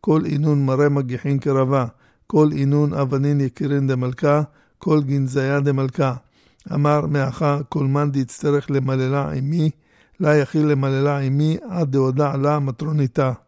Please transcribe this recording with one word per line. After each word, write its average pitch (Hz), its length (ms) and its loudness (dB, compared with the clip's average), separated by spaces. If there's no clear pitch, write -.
כל 160 240 2
אינון 147 420 0
מראה 135 220 2
מגיחין 139 500 -2
קרבה, 135 480 0
כל 151 260 4
אינון 143 420 0
אבנין 139 460 0
יקירין 139 460 -2
דמלכה, 131 560 0
כל 151 240 2
גנזיה 139 580 0
דמלכה. 135 540 0
אמר 147 320 2
מאחה 143 520 0
כל 151 160 -2
מאן 143 280 0
דצטרך 143 580 -2
למללה 135 600 -2
עמי, 151 380 -2
לה 151 160 4
יכיל 151 300 2
למללה 139 520 0
עמי 143 380 0
עד 170 220 -2
דהודע 139 440 0
לה 147 220 0
מטרוניתא. 139 760 -2